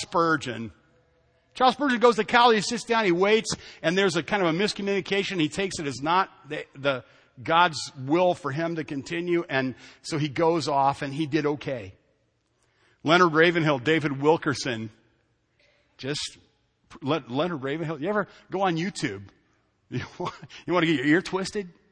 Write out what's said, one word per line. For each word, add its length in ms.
Spurgeon. 720
Charles 200
Spurgeon 260
goes 160
to 80
college, 320
he 60
sits 220
down, 200
he 80
waits, 420
and 140
there's 200
a 60
kind 200
of 120
a 40
miscommunication. 800
He 120
takes 280
it 80
as 140
not 300
the, 160
the 300
God's 500
will 280
for 160
him 260
to 80
continue, 640
and 260
so 180
he 100
goes 380
off, 360
and 100
he 140
did 180
okay. 500
Leonard 300
Ravenhill, 460
David 420
Wilkerson, 680
just 400
Le-, 260
Leonard 340
Ravenhill. 380
You 80
ever 200
go 120
on 140
YouTube? 500
<laughs> 60
You 80
wa-, 140
you 60
wanna 140
get 100
your 80
ear 160
twisted? 480